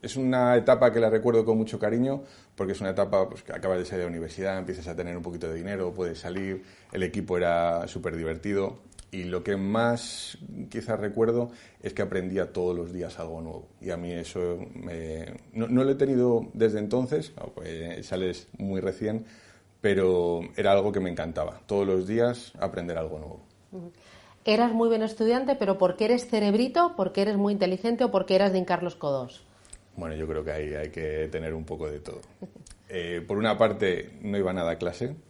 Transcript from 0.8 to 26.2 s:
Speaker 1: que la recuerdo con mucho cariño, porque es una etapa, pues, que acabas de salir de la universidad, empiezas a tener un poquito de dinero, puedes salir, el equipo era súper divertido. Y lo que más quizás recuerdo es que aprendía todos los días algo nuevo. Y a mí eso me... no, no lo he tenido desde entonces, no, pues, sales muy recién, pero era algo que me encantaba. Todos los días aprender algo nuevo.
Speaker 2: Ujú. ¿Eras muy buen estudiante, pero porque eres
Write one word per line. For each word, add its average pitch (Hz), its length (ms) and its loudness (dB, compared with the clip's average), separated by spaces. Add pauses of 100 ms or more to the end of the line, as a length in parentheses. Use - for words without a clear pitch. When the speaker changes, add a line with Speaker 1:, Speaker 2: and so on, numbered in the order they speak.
Speaker 1:
que 117 80 2
la 110 100 6
recuerdo 113 360 6
con 110 120 4
mucho 110 220 -2
cariño, 127 440 0 (320)
porque 95 180 -2
es 95 80 -6
una 95 100 -2
etapa, 95 380 2
pues, - 140 -14
que - 100 -12
acabas 90 260 0
de 90 60 -2
salir 92 140 -4
de 87 60 -2
la 87 60 -4
universidad, 95 460 -4
empiezas 87 300 -6
a 85 80 -6
tener 87 220 -6
un 85 60 -8
poquito 85 260 -8
de 80 60 -6
dinero, 90 380 -4
puedes 87 260 -4
salir, 95 440 -6 (280)
el 92 120 -2
equipo 90 340 -2
era 85 500 2
súper 87 280 -6
divertido. 82 640 -2 (320)
Y 95 120 -8
lo 90 220 -4
que 101 100 0
más 113 840 0 (320)
quizás 110 300 -4
recuerdo 113 500 0 (320)
es 101 120 -8
que - 80 -4
aprendía 92 500 -2
todos 90 240 0
los 85 160 -6
días 87 260 -8
algo 82 220 -8
nuevo. 80 300 -12 (100)
Y 92 120 -8
a 85 40 -2
mí 87 160 -6
eso 87 480 -4 (140)
me... 82 540 -8 (260)
no, 113 160 -2
no 127 160 4
lo 135 60 4
he 135 40 4
tenido 123 580 4
desde 110 260 2
entonces, 123 580 -2
no, - 160 -10
pues, 82 520 -10
sales 92 520 -4
muy 98 240 -2
recién, 107 420 -2 (560)
pero 90 640 4 (160)
era 101 160 6
algo 101 180 4
que 95 80 0
me 92 100 -2
encantaba. 80 560 -6
Todos 101 220 0
los 92 200 2
días 117 520 0
aprender 87 380 -4
algo 78 220 -6
nuevo. 78 220 -14 (300)
Speaker 2:
Ujú. 175 200 -14 (520)
¿Eras 226 300 4
muy 226 160 4
buen 220 140 2
estudiante, 240 520 2
pero 196 220 2
porque 185 280 4
eres 240 220 2